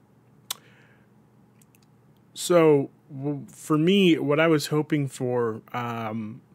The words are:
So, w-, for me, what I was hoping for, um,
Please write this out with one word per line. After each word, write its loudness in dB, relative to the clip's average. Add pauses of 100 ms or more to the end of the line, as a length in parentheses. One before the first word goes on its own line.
(2250)
So, 4 (260)
w-, -8
for -2
me, 4
what 0
I 4
was 2
hoping -2
for, -4 (120)
um, -8 (140)